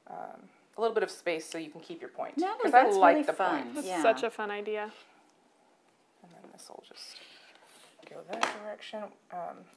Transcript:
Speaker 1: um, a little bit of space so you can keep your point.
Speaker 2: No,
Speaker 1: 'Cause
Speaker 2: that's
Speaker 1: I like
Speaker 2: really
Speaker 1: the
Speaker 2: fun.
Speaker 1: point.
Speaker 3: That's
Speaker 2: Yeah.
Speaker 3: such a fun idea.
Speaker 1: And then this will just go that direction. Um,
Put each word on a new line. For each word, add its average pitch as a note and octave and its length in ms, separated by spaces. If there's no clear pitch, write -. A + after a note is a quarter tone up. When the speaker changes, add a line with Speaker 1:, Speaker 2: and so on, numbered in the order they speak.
Speaker 1:
um, - 400
a - 40
little A3+ 120
bit A3 100
of F#3 80
space D#3+ 380
so - 80
you D#3+ 120
can D#3+ 120
keep E3 180
your - 120
point. - 260
Speaker 2:
No, F#4 200
Speaker 1:
'Cause G#4 140
Speaker 2:
that's C4+ 240
Speaker 1:
I F#4+ 40
like F#4 160
Speaker 2:
really D4+ 100
Speaker 1:
the - 80
Speaker 2:
fun. E3+ 300
Speaker 1:
point. B2 120
Speaker 3:
That's C#4+ 120
Speaker 2:
Yeah. F3+ 140
Speaker 3:
such A3+ 220
a A3+ 60
fun G#3+ 220
idea. G#3 400
Speaker 1:
And F3 80
then - 220
this - 160
will - 180
just - 300
go D#3+ 200
that A3 120
direction. G#3 480
Um, F3 340